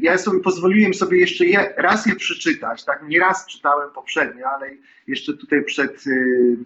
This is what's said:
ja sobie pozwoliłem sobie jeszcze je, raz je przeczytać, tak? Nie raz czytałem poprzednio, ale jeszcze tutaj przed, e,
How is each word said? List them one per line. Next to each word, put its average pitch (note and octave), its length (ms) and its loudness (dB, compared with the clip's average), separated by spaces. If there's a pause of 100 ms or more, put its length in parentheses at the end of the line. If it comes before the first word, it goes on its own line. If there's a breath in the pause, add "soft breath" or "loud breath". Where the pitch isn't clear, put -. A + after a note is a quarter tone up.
ja E3+ 180 2
sobie F#3 220 0
pozwoliłem F#3+ 540 2
sobie F3+ 260 2
jeszcze F3+ 260 2
je, G3+ 300 2
raz E3+ 300 0
je G3 100 0
przeczytać, - 680 -4
tak? C#3+ 240 -4
Nie E3 120 2
raz F#3 260 0
czytałem C#3+ 480 -2
poprzednio, B2+ 520 -6 (100)
ale C3+ 140 -10 (360 soft breath)
jeszcze C3+ 280 -6
tutaj C#3+ 300 -2
przed, - 420 -4
e, C#3 40 -2 (560)